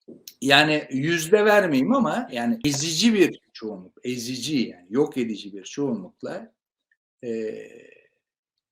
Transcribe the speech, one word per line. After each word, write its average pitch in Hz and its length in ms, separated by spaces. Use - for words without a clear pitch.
yani 147 500
yüzde 165 540
vermeyeyim 196 500
ama 226 360
yani 117 340
ezici 156 480
bir 185 280
çoğunluk, 98 500
ezici 127 540
yani - 320
yok 143 280
edici 104 360
bir 95 100
çoğunlukla, 139 880
e, 113 340